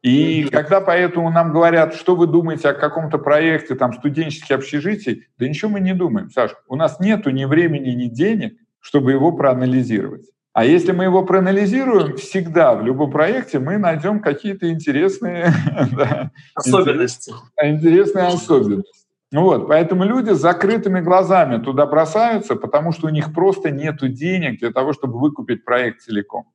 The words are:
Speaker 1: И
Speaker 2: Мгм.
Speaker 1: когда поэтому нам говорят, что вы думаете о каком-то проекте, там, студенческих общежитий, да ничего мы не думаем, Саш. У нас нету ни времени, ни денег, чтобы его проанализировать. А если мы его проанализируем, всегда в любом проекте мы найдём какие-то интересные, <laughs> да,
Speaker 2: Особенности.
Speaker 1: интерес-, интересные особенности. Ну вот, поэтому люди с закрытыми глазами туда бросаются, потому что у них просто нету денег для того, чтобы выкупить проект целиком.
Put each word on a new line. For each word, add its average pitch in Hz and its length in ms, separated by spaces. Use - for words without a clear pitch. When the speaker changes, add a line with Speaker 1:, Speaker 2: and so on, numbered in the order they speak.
Speaker 1:
И 156 420
Speaker 2:
Мгм. 135 80
Speaker 1:
когда 151 280
поэтому 175 500
нам 165 220
говорят, 165 440
что 185 200
вы 170 120
думаете 160 420
о 139 40
каком-то 151 440
проекте, 151 580
там, 127 160
студенческих 143 640
общежитий, 170 720
да 127 120
ничего 208 220
мы 202 100
не 185 120
думаем, 143 360
Саш. 117 220
У 127 80
нас 156 240
нету 202 300
ни 135 120
времени, 147 460
ни 123 160
денег, 143 480
чтобы 135 320
его 139 220
проанализировать. 127 920
А 113 120
если 170 260
мы 180 120
его 185 200
проанализируем, 196 920
всегда 165 580
в 107 100
любом 131 280
проекте 156 480
мы 160 180
найдём 185 440
какие-то 175 480
интересные, 170 840
<laughs> 123 400
да, 135 400
Speaker 2:
Особенности. - 760
Speaker 1:
интерес-, 151 160
интересные 180 500
особенности. 113 800
Ну 151 120
вот, 139 240
поэтому 170 360
люди 220 280
с 160 80
закрытыми 185 600
глазами 175 640
туда 135 240
бросаются, 160 680
потому 151 360
что 160 160
у - 20
них 156 240
просто 180 380
нету 147 360
денег 147 520
для 117 120
того, 135 220
чтобы 120 260
выкупить 135 460
проект 120 360
целиком. 101 540